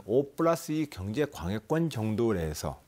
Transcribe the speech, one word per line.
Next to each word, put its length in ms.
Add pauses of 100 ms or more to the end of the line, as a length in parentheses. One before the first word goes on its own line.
오 280
플러스 380
이 140
경제 400
광역권 640
정도 420
내에서 560